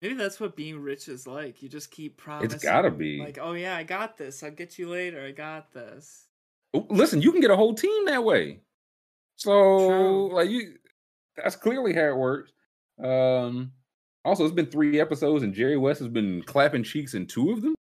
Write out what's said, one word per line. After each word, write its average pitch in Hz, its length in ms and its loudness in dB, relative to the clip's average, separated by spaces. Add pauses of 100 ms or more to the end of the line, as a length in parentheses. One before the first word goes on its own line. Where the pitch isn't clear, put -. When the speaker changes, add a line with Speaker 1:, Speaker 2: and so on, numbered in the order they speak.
Speaker 1:
Maybe 233 140 -8
that's 202 240 -6
what 202 160 -8
being 156 240 -12
rich 143 280 -12
is 131 200 -14
like. 135 340 -12
You 135 80 -18
just 147 220 -16
keep 151 280 -16 (220)
Speaker 2:
It's - 220 -6
gotta 170 260 2
Speaker 1:
promising, - 80 -6
Speaker 2:
be. 147 220 -6
Speaker 1:
like, 147 200 -12
"Oh 165 140 -10
yeah, 180 240 -8
I 165 60 -10
got 202 340 -10
this. 135 240 -16
I'll 151 80 -14
get 170 300 -16
you 175 100 -10
later. 175 340 -8
I 139 80 -14
got 151 400 -16
this." 127 540 -20 (480)
Speaker 2:
Oh, 160 160 -2
listen, 208 320 4
you 277 100 6
can 339 100 4
get 220 100 6
a 196 40 6
whole 220 200 4
team 403 300 0
that 262 180 0
way. 95 380 0 (720)
So, 190 540 6
Speaker 1:
True. 190 440 2
Speaker 2:
like, 180 160 2
you, 220 260 -6 (600)
that's - 220 -4
clearly 233 360 0
how 160 140 2
it 135 80 0
works. 131 380 -2 (500)
Um, 127 680 0 (500)
also, 151 220 2
it's 156 100 0
been 160 120 0
three 147 320 2
episodes, 147 440 0
and 98 100 -2
Jerry 131 240 0
West 135 220 0
has 127 80 -8
been 101 360 -2
clapping 139 400 2
cheeks 147 300 -8
in 92 140 -6
two 151 240 0
of 220 100 -4
them. 294 200 -4